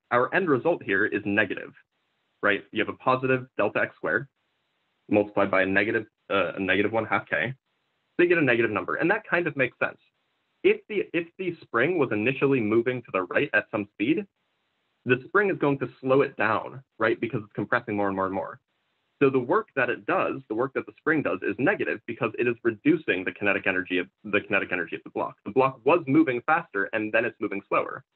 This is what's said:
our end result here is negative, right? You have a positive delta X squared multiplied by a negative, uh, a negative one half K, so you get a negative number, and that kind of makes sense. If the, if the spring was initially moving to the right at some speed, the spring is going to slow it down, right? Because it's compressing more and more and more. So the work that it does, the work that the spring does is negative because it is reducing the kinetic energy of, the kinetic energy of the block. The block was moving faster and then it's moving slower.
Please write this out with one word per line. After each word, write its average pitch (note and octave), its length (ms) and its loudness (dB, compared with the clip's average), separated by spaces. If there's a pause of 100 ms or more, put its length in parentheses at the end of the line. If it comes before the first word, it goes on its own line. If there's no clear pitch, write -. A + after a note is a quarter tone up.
(100)
our B2 240 2
end F3+ 160 2
result C#3 320 0
here G2 240 0
is - 180 -4
negative, G2+ 480 -2 (680)
right? G2+ 280 0
You G#2+ 140 -2
have F#2+ 100 -6
a - 40 -18
positive B2+ 480 0 (100)
delta G#2 240 0
X A#2 160 -4
squared G2+ 320 -2 (800)
multiplied G#2 400 2
by F#2+ 120 2
a F#2+ 40 2
negative, G#2 380 0 (260)
uh, F#2 240 0
a - 60 -8
negative F#2+ 320 0
one A2 140 0
half G2+ 220 -2
K, E2 240 -2 (640)
so E3+ 60 4
you F3 60 6
get F3 100 4
a D#3+ 40 2
negative A#2 280 4
number, F2 260 -2
and E3 140 0
that G#3+ 180 -2
kind F3 180 0
of C#3+ 100 -4
makes B2+ 220 -2
sense. F#2 200 -4 (680)
If G#3+ 240 2
the, G#3 240 -2
if E3+ 140 -4 (120)
the F3 240 -6
spring D3+ 360 0
was B2 140 0
initially C3 480 2
moving A#2 420 0
to - 100 -20
the F#2 100 0
right F#2 300 -2
at G#2 200 0
some G#2 220 -4
speed, E3 300 -2 (840)
the B2+ 100 4 (100)
spring G3+ 240 2
is D3 80 -4
going C#3+ 220 2
to A#2+ 80 -4 (120)
slow C3 200 4
it - 160 0
down, A2 460 -2 (180)
right? A2+ 200 2
Because A2+ 220 -4
it's G#2 120 -20
compressing A2 420 -2
more G2+ 100 2
and G2 80 0
more F#2+ 120 0
and F#2 80 -4
more. - 260 -8 (600)
So C#3 80 6
the C3 120 2
work E3+ 340 0
that B2 160 0
it G#2 160 -6
does, C#3 420 -2
the A2 60 -6
work C3 200 -2
that A#2+ 120 -6
the G2+ 120 -18
spring D3+ 240 0
does F#2+ 200 -4
is G2+ 160 -4
negative B2 480 0
because A#2 320 -6
it A#2+ 80 0
is A#2+ 160 0
reducing A2+ 640 0
the F#2 80 -4
kinetic G2 340 -2
energy F#2 320 0
of, F2+ 80 -2 (180)
the G#2 160 0
kinetic G2 320 -2
energy E2+ 220 -4
of - 80 -10
the - 80 -16
block. - 240 -6 (100)
The G2+ 80 -10
block C3 320 2
was D#3+ 220 4
moving C3+ 400 4
faster D#3 460 0
and G#2+ 200 -2
then A2+ 120 2
it's A2 160 -6
moving G2+ 280 -6
slower. - 360 -4 (120)